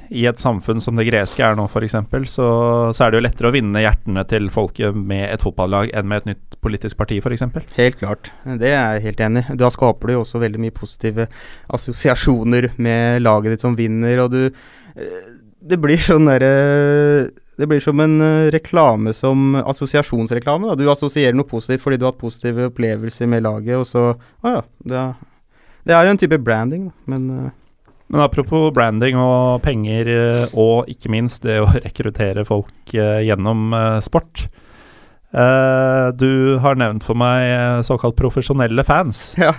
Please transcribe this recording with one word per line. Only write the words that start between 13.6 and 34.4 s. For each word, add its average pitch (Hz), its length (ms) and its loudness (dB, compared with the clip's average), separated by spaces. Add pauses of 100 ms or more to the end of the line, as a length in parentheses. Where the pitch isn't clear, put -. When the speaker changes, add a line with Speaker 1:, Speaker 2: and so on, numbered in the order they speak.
Speaker 2:
som 123 160 0
vinner, 117 460 0
og 123 60 -2
du, 127 180 0 (500)
eh, 90 220 -12 (440)
det 175 140 0
blir 151 180 4
sånn 156 300 4
derre, 143 1040 4 (260)
det 147 100 -2
blir 151 140 2
som 147 220 0
en, 156 180 4
eh, 156 300 4
reklame, 135 640 2
som 135 480 2
assosiasjonsreklame, 139 1040 -2
da. 196 80 -2
Du 139 160 0
assosierer 143 440 2
noe 131 120 0
positivt 123 340 -4
fordi 135 160 0
du 123 80 -2
har 131 60 0
hatt - 100 -8
positive 120 480 -4
opplevelser 113 580 -4
med 117 200 2
laget, 107 320 -4
og 123 80 -4
så, 120 180 0 (380)
"Å 240 160 0
ja, - 20 -4 (240)
det 127 120 -6
er", 131 180 -4 (680)
det 170 100 6
er 165 100 8
jo 196 60 6
en 202 60 4
type 160 260 2
branding, 120 460 -2
da, - 40 -18 (140)
men, 131 220 -4 (160)
eh, 131 40 -8 (600)
Speaker 1:
Men 147 120 0
apropos 156 520 2
branding 120 440 2
og 127 440 2
penger, 113 480 -2
eh, 117 440 2
og 113 360 4
ikke - 240 -8
minst 120 300 -4
det 110 180 0
å 107 60 2 (100)
<laughs> - 80 -6
rekruttere 104 600 -4
folk, 104 280 -2 (200)
eh, 107 280 0
gjennom, 110 520 0
eh, 113 280 0
sport. - 460 -4 (800)